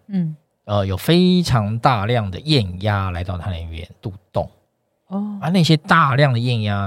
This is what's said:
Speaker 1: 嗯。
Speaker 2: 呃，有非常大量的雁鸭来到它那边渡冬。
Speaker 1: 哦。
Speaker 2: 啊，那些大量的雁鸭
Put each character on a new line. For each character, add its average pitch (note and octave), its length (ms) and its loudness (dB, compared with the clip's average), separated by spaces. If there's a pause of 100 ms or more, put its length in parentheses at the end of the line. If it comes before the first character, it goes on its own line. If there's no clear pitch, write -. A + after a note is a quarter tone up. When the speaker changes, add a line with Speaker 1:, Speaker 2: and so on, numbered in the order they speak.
Speaker 1:
嗯。 F3 260 -4 (320)
Speaker 2:
呃， G#2 180 0
有 F#2+ 120 -2
非 F3+ 480 2
常 A2 340 0
大 A#2 280 0
量 A2+ 220 0
的 G2 120 -8
雁 G#2+ 420 -2
鸭 G2 300 -2
来 F2 100 -6
到 F2+ 160 -6
它 F2+ 140 -6
那 E2 180 -10
边 E2 180 -12 (140)
渡 G#2 100 -10 (200)
冬。 - 180 -4 (560)
Speaker 1:
哦。 G3+ 340 -8
Speaker 2:
啊， F3 100 -4
那 F#3 120 4
些 D#3 140 4
大 D#3+ 400 2
量 C#3+ 160 4
的 A#2 80 0
雁 A#2+ 220 0
鸭 G#2 120 0 (120)